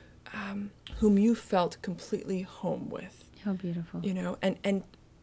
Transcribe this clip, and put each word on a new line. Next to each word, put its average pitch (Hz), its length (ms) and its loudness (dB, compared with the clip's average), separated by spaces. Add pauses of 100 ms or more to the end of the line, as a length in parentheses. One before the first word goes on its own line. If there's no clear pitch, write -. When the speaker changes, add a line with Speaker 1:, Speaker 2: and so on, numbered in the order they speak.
(320)
Speaker 1:
um, 202 380 -6 (300)
whom 208 180 8
you 220 160 6
felt 180 480 0
completely 185 600 -4
home - 460 -6
with. - 420 -12 (140)
Speaker 2:
How 202 80 -2
beautiful. 175 500 -4
Speaker 1:
You 190 120 -2
know, 180 260 -4
and, 190 240 2
and 196 180 2 (400)